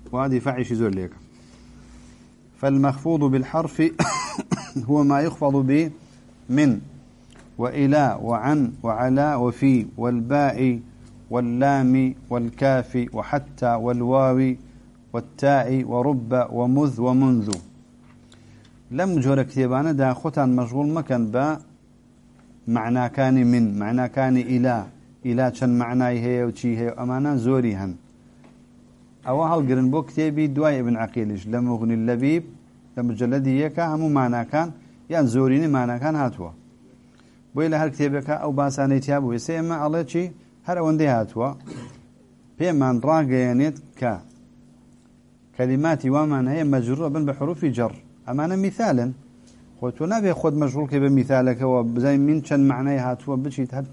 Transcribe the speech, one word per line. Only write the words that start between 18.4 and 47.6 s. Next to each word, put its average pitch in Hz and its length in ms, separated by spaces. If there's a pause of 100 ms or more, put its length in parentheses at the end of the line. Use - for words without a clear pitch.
لم 170 280
جور 135 240
كتابانا 131 480
دا 135 220
خوتان 139 420
مشغول 123 320
مكان 131 440
با 147 280 (1080)
معنى 117 420
كان 131 420
من، 113 280
معنى 120 300
كان 131 280
إلى، 123 480 (400)
إلى 127 260
چن 123 180
معنى 123 560
هي 123 180
و 120 80
چي 117 260
هي، 120 120
أمانا 127 460
زوري 123 400
هن. 95 200 (1300)
أو 135 160
هل 160 240
قرن 127 240
بو 156 100
كتابي 151 460
دواي 143 320
ابن 120 180
عقيلش، 104 500
لمغني 117 460
اللبيب، 120 500 (540)
لمجلدي 127 640
يكا، 156 340
همو 156 140
معنى 123 360
كان، 156 260 (380)
يعني 156 180
زوريني 131 400
معنى 123 320
كان 156 160
هاتوا. 113 340 (1080)
بو 139 60
إلى 160 140
هر 156 140
كتابك 139 400
أو 151 220
باساني 139 480
تيابو، 139 340
يسي 160 260
إما 160 280
الله 165 140
چي، 170 300 (340)
هر 180 140
أوندي 156 280
هاتوا. 117 460 (1080)
بيمان 139 400
راقيانيت 135 800 (200)
كا 110 220 (1400)
كلماتي 131 520
وامان 139 380
هي 156 160
مجرورة 139 440
بن 147 180
بحروف 143 400